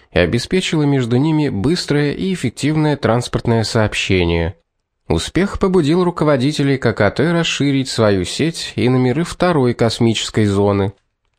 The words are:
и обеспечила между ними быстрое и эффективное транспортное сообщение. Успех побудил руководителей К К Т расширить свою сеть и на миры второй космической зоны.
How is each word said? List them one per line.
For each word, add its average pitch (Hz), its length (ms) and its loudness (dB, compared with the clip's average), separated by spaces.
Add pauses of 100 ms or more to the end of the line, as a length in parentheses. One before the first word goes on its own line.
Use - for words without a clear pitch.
(120)
и - 80 2
обеспечила 151 640 0
между 127 340 0
ними 151 320 0
быстрое 143 640 -2
и 185 200 -4
эффективное 151 640 -2
транспортное 117 680 0
сообщение. 87 920 0 (540)
Успех 156 500 -2
побудил 180 440 2
руководителей 147 760 0
К 117 160 0
К 101 180 2
Т 160 200 0
расширить 143 580 0
свою 104 340 2
сеть - 520 -4
и 107 120 0
на 127 80 2
миры 127 300 0
второй 151 480 0
космической 113 720 0
зоны. 101 480 2 (460)